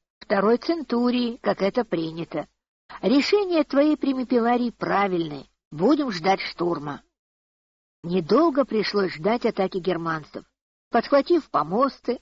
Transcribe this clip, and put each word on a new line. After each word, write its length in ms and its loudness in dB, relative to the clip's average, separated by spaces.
второй 380 2
центурии, 880 -2
как 200 -2
это 220 0
принято. 640 -6
Решение 600 2
твоей 340 2
примипеларии 760 0
правильное. 760 -2
Будем 400 2
ждать 300 0
штурма". 640 -6
Недолго 640 2
пришлось 500 -2
ждать 320 -2
атаки 320 -2
германцев. 640 -4
Подхватив 600 2
помосты, 720 -2